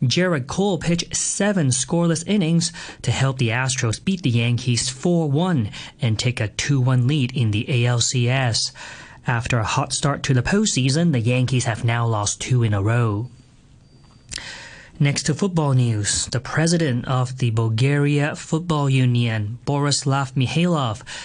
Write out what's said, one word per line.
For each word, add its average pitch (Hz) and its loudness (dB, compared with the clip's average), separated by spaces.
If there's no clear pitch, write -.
Gerrit 151 0
Cole 196 0
pitched - -2
seven 196 0
scoreless 165 0
innings 170 2
to 120 0
help 131 0
the 123 0
Astros 123 -2
beat 190 -2
the 135 2
Yankees 117 0
four 170 0
one 143 0
and 110 2
take 120 -2
a 104 -2
two - 0
one 123 2
lead 139 0
in 113 2
the 104 -2
A 120 2
L 120 2
C 120 0
S. 123 0
After 120 0
a 110 2
hot 135 -2
start - -2
to 135 0
the 120 2
postseason, 170 2
the 127 2
Yankees 123 2
have 113 -2
now 117 0
lost 107 -2
two 127 0
in 107 2
a 98 0
row. 113 0
Next 143 2
to 160 0
football 165 0
news, 117 0
the 120 -4
president 156 0
of 127 -2
the 120 0
Bulgaria 143 2
Football 156 -2
Union, 120 2
Borislav 139 0
Mihailov, 143 0